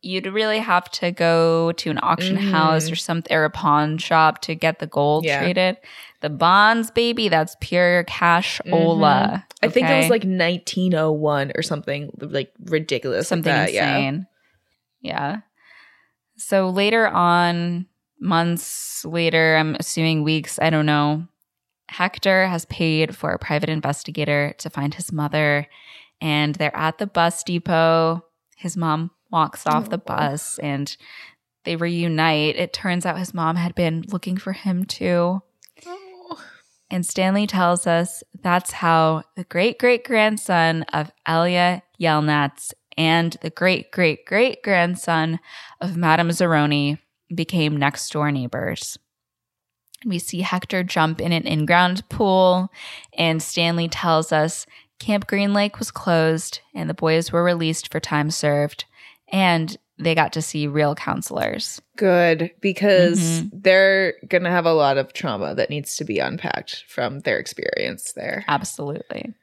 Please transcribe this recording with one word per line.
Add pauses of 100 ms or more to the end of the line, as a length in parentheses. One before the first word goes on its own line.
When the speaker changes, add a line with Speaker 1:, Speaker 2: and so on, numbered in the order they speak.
Speaker 1:
you'd
really
have
to
go
to
an
auction
Speaker 2:
Mm-hmm.
Speaker 1:
house
or
some,
or
a
pawn
shop
to
get
the
gold
Speaker 2:
Yeah.
Speaker 1:
traded. (440)
The
bonds,
baby,
that's
pure
cash-ola,
Speaker 2:
Mm-hmm.
I
think
it
was,
Speaker 1:
okay?
Speaker 2:
like,
nineteen
oh
one
or
something, (100)
like, (120)
ridiculous
Speaker 1:
Something
Speaker 2:
like
that.
Yeah.
Speaker 1:
insane. (720)
Yeah. (1000)
So
later
on, (340)
months
later,
I'm
assuming
weeks,
I
don't
know, (640)
Hector
has
paid
for
a
private
investigator
to
find
his
mother, (540)
and
they're
at
the
bus
depot. (320)
His
mom (200)
walks
off
the
Speaker 2:
Aw.
Speaker 1:
bus,
and (680)
they
reunite.
It
turns
out
his
mom
had
been
looking
for
him
too. (440)
Speaker 2:
Oh. (460)
Speaker 1:
And
Stanley
tells
us (200)
that's
how (140)
the
great-great-grandson (100)
of (160)
Elia (180)
Yelnats (240)
and
the (840)
great-great-great-grandson (420)
of
Madame
Zeroni (360)
became
next-door
neighbors. (1080)
We
see
Hector
jump
in
an
in-ground
pool, (460)
and
Stanley
tells
us (320)
Camp
Green
Lake
was
closed (140)
and
the
boys
were
released
for
time
served, (480)
and (220)
they
got
to
see
real
counselors. (160)
Speaker 2:
Good, (100)
because
Speaker 1:
Mm-hmm.
Speaker 2:
they're (140)
gonna
have
a
lot
of
trauma
that
needs
to
be
unpacked
from
their
experience
there.
Speaker 1:
Absolutely.